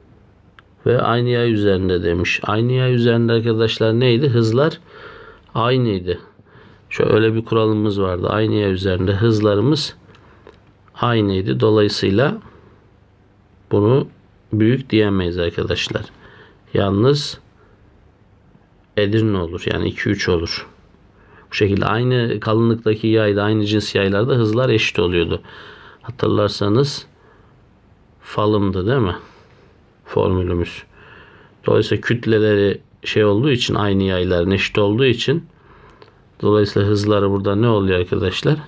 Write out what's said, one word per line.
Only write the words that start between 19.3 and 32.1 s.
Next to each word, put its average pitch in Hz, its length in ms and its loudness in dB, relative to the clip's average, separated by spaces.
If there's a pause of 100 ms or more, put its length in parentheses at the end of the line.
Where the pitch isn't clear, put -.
olur. 87 260 -6 (100)
Yani 92 140 -4
iki - 220 -4
üç 101 200 -2
olur. 85 380 -4 (840)
Bu - 40 -10
şekilde 98 300 0
aynı 120 540 -2
kalınlıktaki 113 680 0
yayda, 104 360 2
aynı 107 220 0
cins 104 300 -2
yaylarda 101 380 0
hızlar 120 360 2
eşit 107 300 0
oluyordu. 87 420 0 (600)
Hatırlarsanız 104 1040 -2 (1160)
falımdı 101 640 -2
değil 135 120 0
mi? 92 160 -2 (920)
Formülümüz. 90 800 -2 (800)
Dolayısıyla 107 360 0
kütleleri 107 800 0 (220)